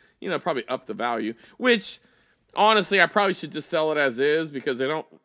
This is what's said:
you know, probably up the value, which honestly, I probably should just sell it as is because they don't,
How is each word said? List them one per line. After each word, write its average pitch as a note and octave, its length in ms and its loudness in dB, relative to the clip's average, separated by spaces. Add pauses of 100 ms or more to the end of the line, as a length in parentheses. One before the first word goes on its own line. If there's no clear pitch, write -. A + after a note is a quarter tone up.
(220)
you - 80 -8
know, D3+ 100 -4
probably C#3+ 280 -4
up B2+ 200 -6
the A2 60 -10
value, A#2 400 -4 (240)
which A#3+ 420 0 (560)
honestly, G3+ 460 4
I E3+ 60 8
probably G3+ 280 2
should D3+ 180 -12
just D3+ 160 -10
sell D#3 220 0
it D3+ 80 -2
as B2+ 200 0
is D3+ 320 0
because C3+ 280 -4
they C3 80 0
don't, D#3 180 -4 (200)